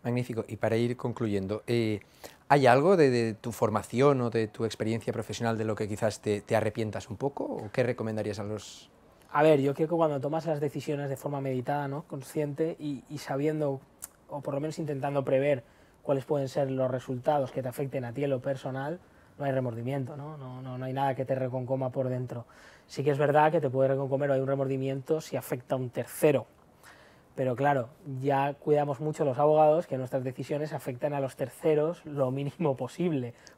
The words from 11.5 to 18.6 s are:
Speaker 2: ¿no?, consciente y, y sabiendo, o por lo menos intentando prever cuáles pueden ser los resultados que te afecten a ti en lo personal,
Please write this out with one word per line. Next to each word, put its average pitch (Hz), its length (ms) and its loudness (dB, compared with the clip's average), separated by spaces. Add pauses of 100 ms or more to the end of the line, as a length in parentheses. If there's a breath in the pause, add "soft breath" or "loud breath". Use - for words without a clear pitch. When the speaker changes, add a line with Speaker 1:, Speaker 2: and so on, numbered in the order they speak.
Speaker 2:
¿no?, 143 160 -6
consciente 151 760 -4
y, 147 300 -8
y 147 100 -10
sabiendo, 147 640 -2 (480)
o 147 120 -8
por 139 140 -6
lo 139 60 -2
menos 156 180 -6
intentando 143 460 -2
prever 135 400 2 (380 soft breath)
cuáles 139 220 0
pueden 139 240 -2
ser 135 220 0
los 131 200 0
resultados 131 640 0
que 131 100 -4
te 127 60 -4
afecten 135 360 -6
a 117 80 -8
ti 139 120 -4
en 143 60 0
lo 131 100 0
personal, 135 600 -6 (380 soft breath)